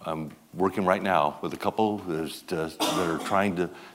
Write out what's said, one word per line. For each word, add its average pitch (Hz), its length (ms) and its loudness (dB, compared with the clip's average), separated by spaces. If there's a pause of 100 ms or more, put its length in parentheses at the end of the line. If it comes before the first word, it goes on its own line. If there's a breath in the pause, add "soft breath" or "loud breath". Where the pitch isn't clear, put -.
I'm 80 260 -6 (220)
working 95 320 0
right 92 180 4
now 80 380 4
with 80 120 -4
a - 40 -8
couple 104 420 0
that's 82 440 -4
just, 80 360 -4
that - 320 0
are 78 80 0
trying 98 380 2
to, 87 140 0 (240 loud breath)